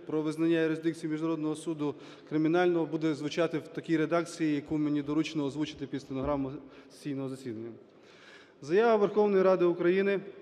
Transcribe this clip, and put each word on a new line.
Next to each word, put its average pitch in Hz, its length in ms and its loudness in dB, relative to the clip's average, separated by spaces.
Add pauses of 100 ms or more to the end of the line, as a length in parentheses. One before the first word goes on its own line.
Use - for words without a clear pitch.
про 156 160 -2
визнання 160 380 2
юрисдикції 160 520 -2
Міжнародного 156 420 -2
суду 151 400 -4 (340)
кримінального 165 580 2
буде 156 280 -2
звучати 156 440 -2
в 135 100 -8
такій 160 280 -2
редакції, 156 580 0
яку 147 240 -2
мені 147 240 0
доручено 151 420 -2
озвучити 139 420 -6
під 131 140 -6
стенограму 135 520 -4 (380)
сесійного 135 380 -8
засідання. 117 420 -10 (920)
Заява 214 340 4
Верховної 202 460 4
Ради 185 220 6
України 185 560 2 (220)